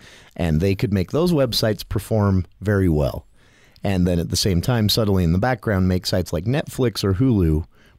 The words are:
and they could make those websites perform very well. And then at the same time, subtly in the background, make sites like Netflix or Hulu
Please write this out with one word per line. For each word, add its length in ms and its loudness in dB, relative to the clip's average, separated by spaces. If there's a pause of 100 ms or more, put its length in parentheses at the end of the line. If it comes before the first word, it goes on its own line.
(360)
and 240 0
they 160 0
could 160 -4
make 200 -2
those 200 0
websites 560 0
perform 580 0 (160)
very 280 2
well. 360 0 (560)
And 240 0
then 140 2
at 100 -4
the 60 -4
same 240 0
time, 300 0
subtly 340 2
in 80 2
the 60 2
background, 500 0
make 180 0
sites 280 -2
like 100 -4
Netflix 580 -2
or 120 0
Hulu 520 2 (340)